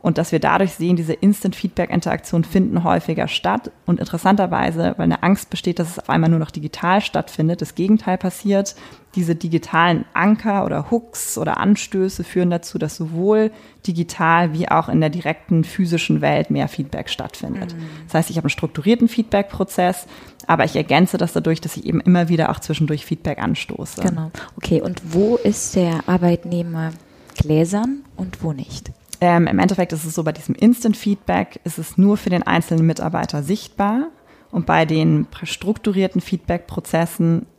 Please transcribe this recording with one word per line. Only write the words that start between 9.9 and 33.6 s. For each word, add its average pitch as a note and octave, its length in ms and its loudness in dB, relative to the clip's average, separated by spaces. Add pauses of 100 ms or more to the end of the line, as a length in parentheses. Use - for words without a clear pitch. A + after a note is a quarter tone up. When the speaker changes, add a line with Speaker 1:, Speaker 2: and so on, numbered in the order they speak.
Speaker 1:
Anker G3+ 500 2
oder D3+ 260 -4
Hooks - 480 -4
oder D#3+ 200 -2
Anstöße F#3+ 680 0
führen F3+ 260 0
dazu, E3+ 280 -4
dass D#3 180 -4
sowohl G3 560 2 (340)
digital E3 680 2
wie E3 180 -2
auch E3 160 2
in D#3 140 2
der D#3 80 2
direkten E3 560 0
physischen E3 560 0
Welt D3 280 2
mehr C#3+ 200 0
Feedback - 400 -8
stattfindet. - 680 -8
Speaker 2:
Mhm. E3 60 -12 (240)
Speaker 1:
Das - 80 -18
heißt, E3 160 2
ich E3 80 -4
habe D#3 80 -4
einen C#3+ 60 0
strukturierten G#3+ 580 2
Feedback-Prozess, G3 1000 -2 (400)
aber D#3+ 160 2
ich - 140 -2
ergänze D#3+ 400 2
das E3+ 160 -2
dadurch, E3 260 0
dass - 160 -8
ich - 100 -10
eben - 140 0
immer F3 300 4
wieder E3 220 2
auch - 100 -6
zwischendurch D3+ 440 -2
Feedback - 380 -6
anstoße. - 560 -6
Speaker 2:
Genau. E3 320 -2 (240)
Okay, - 240 0
und F3 220 -6 (120)
wo G#3 220 4
ist - 400 -2
der E3+ 320 0
Arbeitnehmer E3+ 840 0 (440)
gläsern G3+ 680 0 (100)
und F#3 260 -10
wo D#3+ 120 -4
nicht? - 400 -12 (280)
Speaker 1:
Ähm, E3+ 260 6
im - 120 0
Endeffekt F#3 320 2
ist D#3+ 140 -6
es D#3+ 100 -6
so, E3 80 -2
bei D#3 80 -2
diesem - 240 -6
Instant-Feedback G3+ 1120 2
ist E3+ 120 -8
es - 200 -6
nur G3+ 180 6
für - 140 -4
den F3 140 0
einzelnen E3 420 2
Mitarbeiter D#3+ 580 -2
sichtbar. G#3 600 -2 (460)